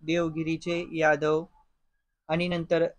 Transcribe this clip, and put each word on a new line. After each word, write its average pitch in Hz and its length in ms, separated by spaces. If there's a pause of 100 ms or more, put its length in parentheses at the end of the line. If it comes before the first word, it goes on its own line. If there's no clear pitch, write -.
देवगिरीचे 165 960
यादव 156 480 (840)
आणि 170 200
नंतर 170 400 (120)